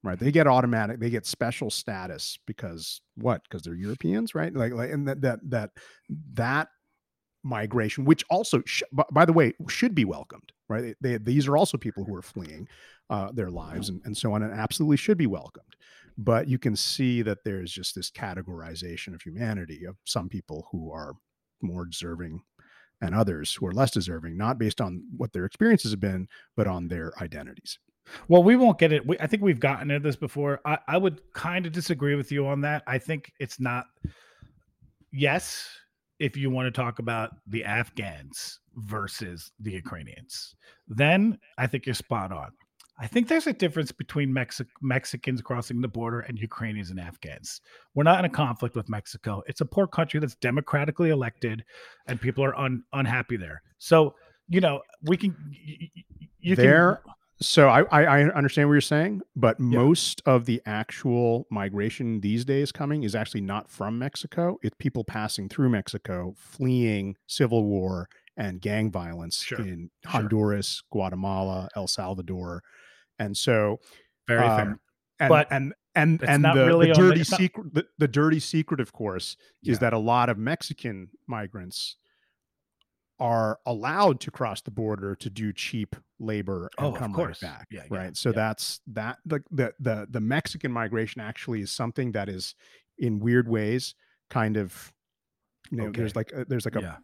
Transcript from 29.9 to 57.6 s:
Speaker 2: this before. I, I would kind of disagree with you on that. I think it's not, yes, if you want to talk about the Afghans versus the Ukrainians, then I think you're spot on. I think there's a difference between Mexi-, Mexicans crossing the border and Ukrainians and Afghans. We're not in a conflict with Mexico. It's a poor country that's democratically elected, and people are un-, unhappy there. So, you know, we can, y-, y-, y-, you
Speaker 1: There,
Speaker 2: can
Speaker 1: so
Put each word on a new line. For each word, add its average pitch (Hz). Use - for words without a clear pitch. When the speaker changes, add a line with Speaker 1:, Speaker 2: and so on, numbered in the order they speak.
Speaker 2:
this 135
before. 143
I, 151
I 156
would 185
kind 175
of 160
disagree 147
with 139
you 139
on 139
that. 147
I 127
think 156
it's 135
not, 123
yes, 143
if 143
you 135
want 127
to 120
talk 120
about 113
the 110
Afghans 98
versus 101
the 104
Ukrainians, -
then 175
I 127
think -
you're 123
spot 95
on. 73
I 113
think 240
there's 320
a 262
difference 160
between 143
Mexi-, 131
Mexicans 131
crossing 120
the 127
border 117
and 117
Ukrainians 104
and 92
Afghans. -
We're 143
not 175
in 180
a 165
conflict 123
with 110
Mexico. 104
It's -
a 147
poor 196
country 156
that's 147
democratically 147
elected, 117
and 120
people 131
are 135
un-, 127
unhappy 123
there. 80
So, 156
you 180
know, 143
we 170
can, 190
y-, 151
y-, 165
y-, -
you 175
Speaker 1:
There, 160
Speaker 2:
can -
Speaker 1:
so 143